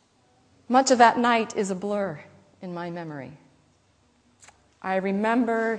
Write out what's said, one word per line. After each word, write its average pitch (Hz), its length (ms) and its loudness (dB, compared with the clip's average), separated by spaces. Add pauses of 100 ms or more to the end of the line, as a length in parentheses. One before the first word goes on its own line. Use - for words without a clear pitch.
(680)
Much 262 220 4
of 247 100 6
that 233 200 6
night 233 360 0
is 196 140 -2
a 190 60 -6
blur 196 440 -6 (420)
in 180 120 -10
my 175 160 -10
memory. 156 420 -12 (1500)
I 190 140 -4
remember 220 840 0